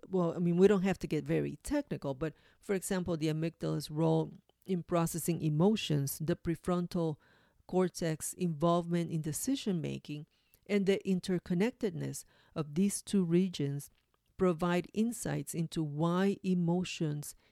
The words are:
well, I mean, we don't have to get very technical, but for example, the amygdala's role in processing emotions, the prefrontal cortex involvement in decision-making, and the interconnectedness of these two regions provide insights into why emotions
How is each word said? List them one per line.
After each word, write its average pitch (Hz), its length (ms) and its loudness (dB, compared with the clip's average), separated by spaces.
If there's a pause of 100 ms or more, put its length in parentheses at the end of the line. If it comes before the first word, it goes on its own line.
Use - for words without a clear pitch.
(100)
well, 180 240 0
I 165 60 -4
mean, 170 160 2
we 185 100 10
don't 202 160 4
have 185 180 0
to - 60 -6
get 151 180 -2
very 147 380 0
technical, 185 520 -4
but 147 180 -6 (280)
for - 140 -4
example, 180 420 -2
the 156 120 0
amygdala's 156 640 -2
role 160 400 2 (340)
in 180 160 0
processing 170 600 0
emotions, 156 800 2
the 165 160 0
prefrontal 170 800 -2 (500)
cortex 175 680 -2
involvement 170 760 0
in 165 100 -2
decision-making, 151 1080 -4 (400)
and 196 200 0
the 196 200 2
interconnectedness 180 1160 -2 (300)
of 151 200 -6
these 196 280 0
two 196 220 2
regions 165 680 0 (460)
provide 175 580 2
insights 202 600 -2
into 165 280 -2
why 170 600 0
emotions 170 920 0 (180)